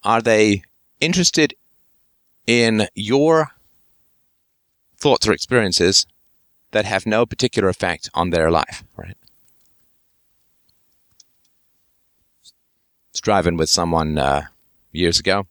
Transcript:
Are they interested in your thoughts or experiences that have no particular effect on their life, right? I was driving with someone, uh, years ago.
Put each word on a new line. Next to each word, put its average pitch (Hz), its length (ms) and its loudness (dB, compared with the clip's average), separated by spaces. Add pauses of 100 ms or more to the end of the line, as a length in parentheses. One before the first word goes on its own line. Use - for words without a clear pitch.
Are 113 180 0
they 107 420 2 (360)
interested 165 540 0 (920)
in 113 480 2
your 147 580 0 (1500)
thoughts 131 300 2
or 110 40 2
experiences 98 760 0 (640)
that 104 120 0
have 98 220 -4
no 110 200 0
particular 110 440 -2
effect 90 440 -6
on 85 180 -2
their 82 200 2
life, - 320 -2 (140)
right? 87 180 -16 (3250)
I - 720 -20
was - 80 -10
driving 87 340 0
with 80 140 -2
someone, 80 480 0
uh, 69 300 0 (440)
years 85 280 0
ago. 95 320 -2